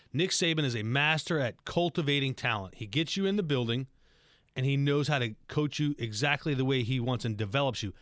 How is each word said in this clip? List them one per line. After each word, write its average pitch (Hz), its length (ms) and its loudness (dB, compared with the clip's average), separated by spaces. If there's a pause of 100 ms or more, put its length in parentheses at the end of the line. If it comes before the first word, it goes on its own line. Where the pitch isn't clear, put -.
(120)
Nick 175 180 0
Saban 160 340 2
is 120 120 0
a 107 60 -2
master 147 580 0
at 117 240 -2
cultivating 143 720 0
talent. 104 420 -4
He 113 100 -8
gets 139 300 -2
you 196 100 0
in 196 100 2
the 208 60 0
building, 131 460 0 (680)
and 131 100 0
he 139 100 2
knows 143 300 2
how 147 120 2
to 117 160 0 (140)
coach 151 300 0
you 147 200 2
exactly 139 560 -2
the 131 100 0
way 131 180 2
he 127 160 0
wants 120 260 0
and 113 120 -2
develops 113 460 -2
you. 98 200 -6